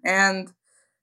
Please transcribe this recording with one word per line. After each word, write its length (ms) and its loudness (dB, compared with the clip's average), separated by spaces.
And 460 0